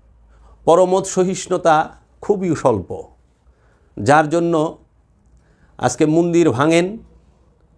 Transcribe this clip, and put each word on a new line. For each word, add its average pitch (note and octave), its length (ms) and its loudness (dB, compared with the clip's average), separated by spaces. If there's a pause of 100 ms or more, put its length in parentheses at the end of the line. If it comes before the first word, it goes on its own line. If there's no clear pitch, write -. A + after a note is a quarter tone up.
(640)
পরমত F#3 420 2
সহিষ্ণুতা F3+ 880 -2 (240)
খুবই F#3 360 -2
স্বল্প, F#2+ 460 -2 (1000)
যার D3 260 2
জন্য E3 500 -2 (1000)
আজকে B2+ 280 -2
মন্দির E3+ 440 2
ভাঙেন, E3 480 0 (800)